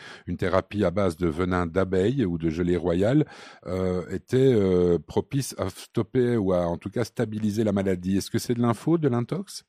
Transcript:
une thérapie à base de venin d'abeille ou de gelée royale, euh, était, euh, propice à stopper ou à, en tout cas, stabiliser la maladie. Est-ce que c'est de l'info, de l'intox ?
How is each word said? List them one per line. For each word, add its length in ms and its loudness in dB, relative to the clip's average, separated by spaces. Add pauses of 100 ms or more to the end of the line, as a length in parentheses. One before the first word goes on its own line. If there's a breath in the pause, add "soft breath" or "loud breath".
(260 loud breath)
une 100 -6
thérapie 480 0
à 60 2
base 260 -2
de 120 0
venin 380 0
d'abeille 600 0
ou 100 -2
de 140 -2
gelée 260 0
royale, 480 2 (420 loud breath)
euh, 440 -2
était, 260 -2
euh, 600 4
propice 600 -4
à 120 -4
stopper 680 -2
ou 160 2
à, 140 2
en 100 -2
tout 140 -10
cas, 140 -2
stabiliser 600 -2
la 80 2
maladie. 460 0
Est-ce 120 -4
que 80 -2
c'est 160 -2
de 60 -2
l'info, 380 2
de 100 2
l'intox ? 600 -4